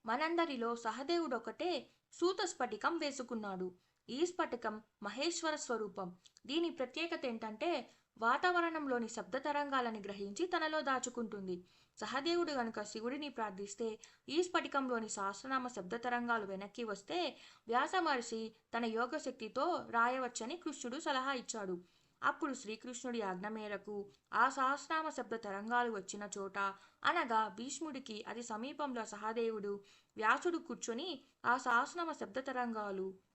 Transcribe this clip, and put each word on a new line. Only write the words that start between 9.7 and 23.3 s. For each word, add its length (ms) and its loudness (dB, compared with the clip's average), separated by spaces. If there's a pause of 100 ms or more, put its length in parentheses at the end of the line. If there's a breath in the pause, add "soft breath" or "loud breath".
గ్రహించి 480 -2
తనలో 340 2
దాచుకుంటుంది. 840 -2 (320 soft breath)
సహదేవుడు 560 2
గనుక 300 0
శివుడిని 460 -4
ప్రార్థిస్తే 720 -4 (300 loud breath)
ఈ 140 4
స్ఫటికంలోని 680 2
సహస్రనామ 600 -2
శబ్ద 260 -4
తరంగాలు 520 0
వెనక్కి 380 -6
వస్తే 520 -2 (320 loud breath)
వ్యాస 320 4
మహర్షి 520 0 (240 soft breath)
తన 80 2
యోగశక్తితో 1080 0
రాయవచ్చని 640 2
కృష్ణుడు 440 -6
సలహా 320 0
ఇచ్చాడు. 520 -4 (380 soft breath)
అప్పుడు 320 2
శ్రీకృష్ణుడి 640 -6
ఆజ్ఞ 280 -2